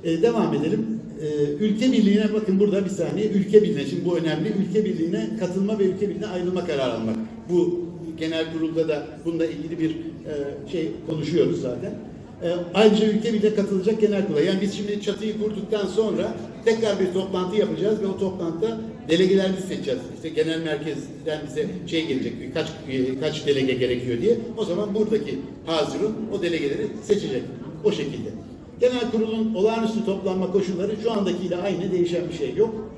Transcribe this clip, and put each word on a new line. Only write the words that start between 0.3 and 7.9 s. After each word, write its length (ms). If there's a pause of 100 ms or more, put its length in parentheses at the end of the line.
edelim. 320 (360)
E, 220 (220)
ülke 260
birliğine 420
bakın 260
burada 260
bir 40
saniye. 380
Ülke 360
birliğine, 220
şimdi 200
bu 120
önemli. 360 (140)
Ülke 180
birliğine 440 (100)
katılma 400
ve 40
ülke 260
birliğine 180
ayrılma 380
kararı 280
almak. 220 (340)
Bu 300 (400)